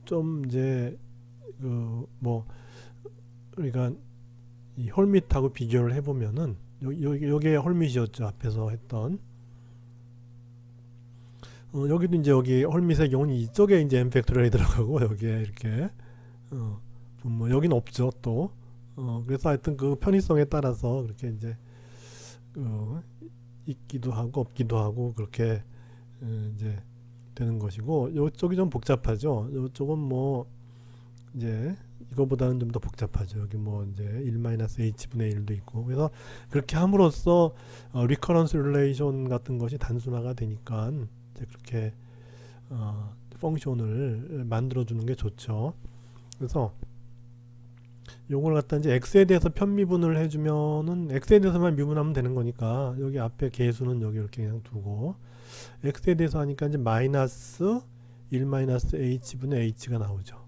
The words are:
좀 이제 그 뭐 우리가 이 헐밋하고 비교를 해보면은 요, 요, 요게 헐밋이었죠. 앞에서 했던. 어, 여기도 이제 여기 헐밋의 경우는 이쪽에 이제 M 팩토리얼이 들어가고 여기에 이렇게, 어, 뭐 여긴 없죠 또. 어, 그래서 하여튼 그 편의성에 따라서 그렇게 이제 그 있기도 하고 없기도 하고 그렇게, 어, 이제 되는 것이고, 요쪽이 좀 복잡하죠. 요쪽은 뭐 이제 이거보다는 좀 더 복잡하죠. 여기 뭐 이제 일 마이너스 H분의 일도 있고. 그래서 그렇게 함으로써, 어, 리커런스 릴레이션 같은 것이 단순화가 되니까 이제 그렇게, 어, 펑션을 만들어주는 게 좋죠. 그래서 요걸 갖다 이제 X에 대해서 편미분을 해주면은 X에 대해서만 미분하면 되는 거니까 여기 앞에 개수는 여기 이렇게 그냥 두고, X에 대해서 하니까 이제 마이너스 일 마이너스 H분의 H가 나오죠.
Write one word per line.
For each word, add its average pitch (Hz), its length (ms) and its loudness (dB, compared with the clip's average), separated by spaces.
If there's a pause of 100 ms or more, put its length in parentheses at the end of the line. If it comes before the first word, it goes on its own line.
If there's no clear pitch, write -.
좀 160 420 -2
이제 131 520 -2 (600)
그 120 460 -4 (120)
뭐 120 260 -2 (1120)
우리가 127 360 0 (840)
이 117 120 -4
헐밋하고 185 640 4
비교를 120 420 2
해보면은 135 640 -2 (260)
요, 143 200 -4
요, 143 200 0
요게 151 340 4
헐밋이었죠. 131 680 0
앞에서 110 440 -2
했던. 117 500 -6 (2500)
어, 139 160 0
여기도 170 280 2
이제 147 160 4
여기 127 320 6
헐밋의 160 460 4
경우는 135 240 2
이쪽에 170 480 4
이제 131 160 4
M 123 120 2
팩토리얼이 123 400 4
들어가고 120 520 4
여기에 110 380 0
이렇게, 110 500 -4 (600)
어, 110 300 -6 (420)
뭐 117 280 0
여긴 151 220 6
없죠 123 380 2 (120)
또. 127 280 0 (460)
어, 117 300 -4
그래서 135 240 0
하여튼 143 260 0
그 139 200 0
편의성에 175 500 4
따라서 127 560 0
그렇게 113 260 -8
이제 113 280 -8 (960)
그 113 480 -6 (680)
있기도 127 460 -6
하고 117 280 -2
없기도 113 380 0
하고 113 360 -2
그렇게, 110 480 0 (600)
어, 107 320 -6
이제 104 260 -6 (540)
되는 117 240 -2
것이고, 120 560 -2
요쪽이 156 420 0
좀 143 140 2
복잡하죠. 123 840 0
요쪽은 139 460 -2
뭐 131 480 0 (880)
이제 117 420 -4 (360)
이거보다는 131 480 2
좀 117 120 -2
더 117 60 -4
복잡하죠. 104 640 -4
여기 104 160 -6
뭐 104 280 -4
이제 98 200 -6
일 117 340 -4
마이너스 113 440 -2
H분의 110 480 -2
일도 104 240 -2
있고. 113 300 -6
그래서 135 260 0 (400)
그렇게 143 260 0
함으로써, 175 760 6 (380)
어, 120 140 2
리커런스 165 500 4
릴레이션 139 720 2
같은 120 300 -2
것이 120 200 -2
단순화가 123 560 -2
되니까 110 580 -4 (420)
이제 - 120 -10
그렇게, 110 480 -6 (760)
어, 107 440 -6 (260)
펑션을 131 1040 -2
만들어주는 117 600 -2
게 127 80 -2
좋죠. 110 600 -4 (640)
그래서 123 340 -2 (1600)
요걸 151 240 2
갖다 147 220 0
이제 147 160 2
X에 190 320 6
대해서 180 240 6
편미분을 180 680 2
해주면은 151 920 0
X에 165 300 6
대해서만 175 360 4
미분하면 151 360 0
되는 127 220 0
거니까 120 640 -2
여기 135 180 -4
앞에 120 320 -2
개수는 123 520 0
여기 107 160 -2
이렇게 107 260 -6
그냥 110 180 -4
두고, 110 540 -6 (680)
X에 156 300 2
대해서 160 260 2
하니까 143 260 -2
이제 147 120 0
마이너스 135 1040 0 (500)
일 131 160 0
마이너스 131 500 0
H분의 123 800 -2 (100)
H가 120 140 -2
나오죠. 101 500 -6